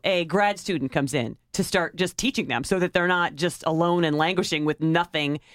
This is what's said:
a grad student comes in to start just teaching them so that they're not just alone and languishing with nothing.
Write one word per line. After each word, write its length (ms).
a 200
grad 340
student 340
comes 200
in 220
to 100
start 340
just 200
teaching 300
them 160
so 160
that 140
they're 140
not 280
just 300
alone 400
and 120
languishing 460
with 160
nothing. 600